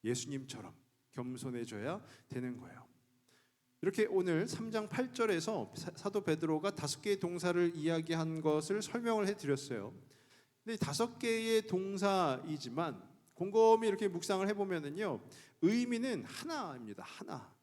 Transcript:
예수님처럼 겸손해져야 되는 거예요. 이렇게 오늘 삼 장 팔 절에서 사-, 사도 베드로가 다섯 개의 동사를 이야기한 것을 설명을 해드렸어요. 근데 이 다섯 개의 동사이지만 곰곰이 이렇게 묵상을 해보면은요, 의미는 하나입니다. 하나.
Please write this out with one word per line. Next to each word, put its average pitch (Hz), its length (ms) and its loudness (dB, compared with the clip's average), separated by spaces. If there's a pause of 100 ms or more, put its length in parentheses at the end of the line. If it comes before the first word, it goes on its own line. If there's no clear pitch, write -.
예수님처럼 127 680 -4 (380)
겸손해져야 123 880 -6 (280)
되는 123 280 -6
거예요. - 300 -16 (920)
이렇게 214 280 2
오늘 180 380 2
삼 226 240 -6
장 214 160 -2
팔 247 260 -2
절에서 180 640 0
사-, 165 200 -8
사도 202 260 -2
베드로가 160 500 2
다섯 147 300 -6
개의 202 180 2
동사를 175 560 2
이야기한 160 640 0
것을 156 420 2
설명을 226 460 0
해드렸어요. 139 680 -2 (680)
근데 220 120 -4
이 - 20 -8
다섯 226 420 -2
개의 226 480 2
동사이지만 160 1400 0 (300)
곰곰이 226 520 6
이렇게 202 220 2
묵상을 190 400 0
해보면은요, 185 720 -2 (420)
의미는 233 600 2
하나입니다. 143 840 -8
하나. - 580 -10